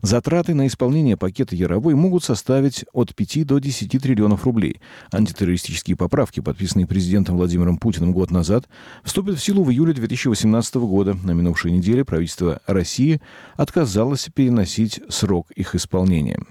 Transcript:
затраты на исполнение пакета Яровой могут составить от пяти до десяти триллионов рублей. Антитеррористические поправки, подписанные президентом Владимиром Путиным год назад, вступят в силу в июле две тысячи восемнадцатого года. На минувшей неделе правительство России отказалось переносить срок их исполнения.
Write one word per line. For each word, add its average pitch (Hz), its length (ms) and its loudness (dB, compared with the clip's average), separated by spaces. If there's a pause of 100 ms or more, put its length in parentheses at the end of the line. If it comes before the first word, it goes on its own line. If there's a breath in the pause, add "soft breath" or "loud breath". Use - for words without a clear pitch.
затраты 156 520 0
на 135 140 2
исполнение 131 480 2
пакета 95 400 -4
Яровой 92 400 2
могут 180 300 2
составить 131 680 0
от - 220 -2
пяти 160 280 -2
до 143 160 2
десяти 131 380 -4
триллионов 107 460 2
рублей. 110 380 0 (300 loud breath)
Антитеррористические 90 840 -2
поправки, - 460 -2
подписанные 90 440 -2
президентом 92 520 0
Владимиром 87 400 2
Путиным 87 340 0
год 90 200 0
назад, 90 360 0 (360 loud breath)
вступят 190 360 -4
в - 40 -8
силу 196 200 2
в 135 80 2
июле 156 220 2
две 117 140 -4
тысячи - 200 -4
восемнадцатого 113 580 0
года. 98 380 0
На 92 80 -2
минувшей 85 400 0
неделе 98 320 2
правительство 82 640 -2
России 127 540 0 (340 loud breath)
отказалось 127 800 -2
переносить 113 720 0
срок 92 480 -2
их - 200 -6
исполнения. 87 640 0 (120)